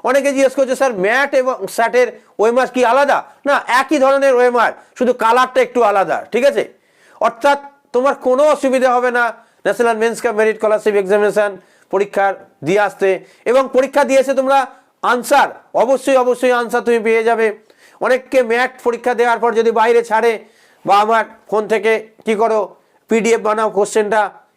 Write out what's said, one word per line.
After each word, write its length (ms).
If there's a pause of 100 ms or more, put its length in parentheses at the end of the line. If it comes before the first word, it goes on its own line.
অনেকে 300
জিজ্ঞেস 220
করছে, 200
"স্যার, 180
ম্যাট 400
এবং 340
স্যাটের 540 (180)
ওএমআর 280
কি 180
আলাদা?" 380 (220)
না, 220
একই 300
ধরনের 380
ওএমআর, 360 (260)
শুধু 160
কালারটা 480
একটু 220
আলাদা, 480
ঠিক 140
আছে? 280 (460)
অর্থাৎ 440 (300)
তোমার 220
কোনো 280
অসুবিধা 520
হবে 160
না 160 (380)
ন্যাশনাল 320
মেন্স 240
কাপ 140
মেরিট 200
স্কলারশিপ 400
এক্সামিনেশন 600 (320)
পরীক্ষার 440 (300)
দিয়ে 160
আসতে। 400 (260)
এবং 280
পরীক্ষা 300
দিয়ে 160
এসে 140
তোমরা 340 (340)
আনসার, 460 (260)
অবশ্যই, 420
অবশ্যই 360
আনসার 300
তুমি 180
পেয়ে 240
যাবে। 360 (400)
অনেককে 440
ম্যাট 400
পরীক্ষা 300
দেওয়ার 260
পর 140
যদি 180
বাইরে 320
ছাড়ে 420 (400)
বা 140
আমার 260 (240)
ফোন 180
থেকে 420 (160)
কি 100
করো, 400 (320)
পিডিএফ 340
বানাও 280
কোশ্চেনটা, 600 (280)